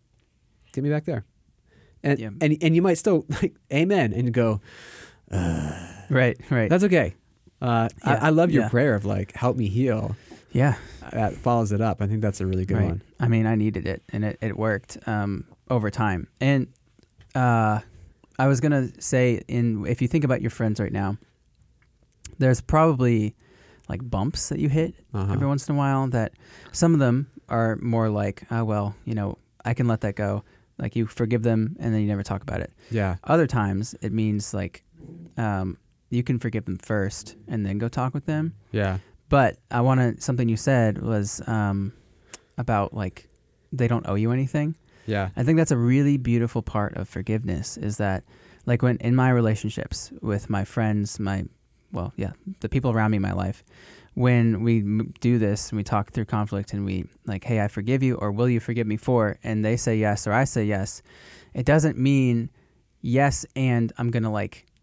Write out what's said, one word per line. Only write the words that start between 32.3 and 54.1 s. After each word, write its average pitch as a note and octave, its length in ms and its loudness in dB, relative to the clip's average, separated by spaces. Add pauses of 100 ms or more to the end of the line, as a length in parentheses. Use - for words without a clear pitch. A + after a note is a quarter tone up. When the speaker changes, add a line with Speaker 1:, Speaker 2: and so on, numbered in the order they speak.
Speaker 2:
about - 180 -6
it. - 120 -10 (180)
Speaker 1:
Yeah. G2 340 -2
Speaker 2:
Other D#3 220 2
times, G#2 560 -2
it G#2+ 100 -4
means, G#2+ 400 -2
like, F#2+ 320 -8 (520)
um, G2 420 -2 (320)
you A#2+ 120 -2
can B2 160 -2
forgive A2 260 -4
them F#2 140 -6
first - 580 -4 (120)
and G#2+ 180 -4
then G2 120 -2
go A#2 100 -2
talk B2+ 260 -4
with C#3+ 120 -8
them. D#3 280 -4 (180)
Speaker 1:
Yeah. F#2+ 260 0 (300)
Speaker 2:
But C3+ 300 4 (120)
I A#2+ 100 0
wanna, B2+ 400 2
something B2 280 0
you A2 80 2
said A#2 460 2
was, G#2+ 460 -2
um, G2+ 440 0 (640)
about, A2 360 0
like, G2 340 -8 (440)
they B2 160 0
don't A#2 200 -2
owe G2 60 0
you G#2+ 180 0
anything. D3 420 -2 (320)
Speaker 1:
Yeah. G2+ 300 -2
Speaker 2:
I A2+ 80 0
think D#3+ 140 4
that's D#3+ 140 2
a C3 40 2
really C3+ 400 4
beautiful A#2 460 0
part - 340 -2
of - 120 -8
forgiveness G2+ 680 -4
is G#2 220 -4
that, F#2+ 260 -2 (420)
like, A#2+ 160 0
when B2 160 2
in A#2+ 160 0
my B2+ 160 4
relationships A2 800 0 (100)
with G2+ 280 -4
my G2 140 -2
friends, G#2+ 560 -2
my, G2 240 -2 (480)
well, F2+ 240 -6
yeah, - 160 -6 (280)
the G#2+ 80 -4
people C3 220 0
around A2 220 2
me G#2+ 40 2
in G2 60 0
my F#2+ 100 -2
life, F#2 320 -4 (500)